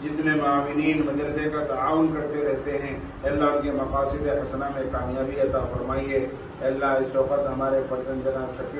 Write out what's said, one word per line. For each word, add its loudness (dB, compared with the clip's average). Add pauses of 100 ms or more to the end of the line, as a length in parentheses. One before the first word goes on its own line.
جتنے 0
معاونین 2
مدرسے 0
کا -2
تعاون 2
کرتے 0
رہتے 0
ہیں، -4 (240)
اے 2
اللہ، 2
ان 4
کے -2
مقاصد 0
حسنہ 0 (100)
میں -2
کامیابی -2
عطا 2
فرمائیے۔ -2 (440)
اے 2
اللہ، 0
اس 2
وقت 4
ہمارے 2
فرزند -2
جناب -2
شفیع -6